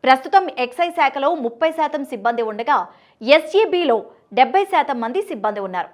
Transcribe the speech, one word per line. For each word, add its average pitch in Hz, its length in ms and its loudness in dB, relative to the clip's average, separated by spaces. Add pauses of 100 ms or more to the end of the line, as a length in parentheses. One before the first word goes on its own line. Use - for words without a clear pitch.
ప్రస్తుతం 285 540 2
ఎక్సైజ్ 330 360 -4
శాఖలో 285 400 0
ముప్పై 294 360 -2
శాతం 302 340 -4
సిబ్బంది 233 380 -4
ఉండగా 220 440 -2 (360)
ఎస్ఈబీలో 311 800 2 (300)
డెబ్బై 262 300 4
శాతం 285 360 -2
మంది 247 220 -4
సిబ్బంది 214 380 -6
ఉన్నారు. 185 340 -6